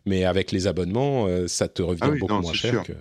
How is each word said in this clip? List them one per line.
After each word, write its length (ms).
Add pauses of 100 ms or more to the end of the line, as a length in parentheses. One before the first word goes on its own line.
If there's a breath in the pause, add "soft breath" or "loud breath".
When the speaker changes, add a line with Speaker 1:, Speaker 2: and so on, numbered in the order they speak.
Speaker 1:
mais 180
avec 260
les 160
abonnements, 600
euh, 200
ça 220
te 140
revient 200
Speaker 2:
Ah 80
oui, 80
Speaker 1:
beaucoup 160
Speaker 2:
non, 60
Speaker 1:
moins 120
Speaker 2:
c'est 60
Speaker 1:
cher 140
Speaker 2:
sûr, 100
Speaker 1:
que 180